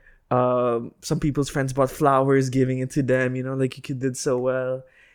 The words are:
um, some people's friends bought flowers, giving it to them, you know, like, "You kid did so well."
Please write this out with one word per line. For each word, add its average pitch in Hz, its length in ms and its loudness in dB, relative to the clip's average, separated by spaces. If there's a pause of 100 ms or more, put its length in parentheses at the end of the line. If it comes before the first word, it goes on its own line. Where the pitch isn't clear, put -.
(300)
um, 123 600 2 (120)
some 151 180 -2
people's 143 280 0
friends 135 240 -2
bought 131 180 2
flowers, 135 600 2
giving 131 300 0
it 127 180 -4
to 143 40 2
them, 127 340 0
you 127 100 -4
know, 135 80 -6
like, 135 240 -2
"You 131 40 -18
kid 135 180 -8
did 127 160 -2
so 127 220 -2
well." 127 440 -2 (320)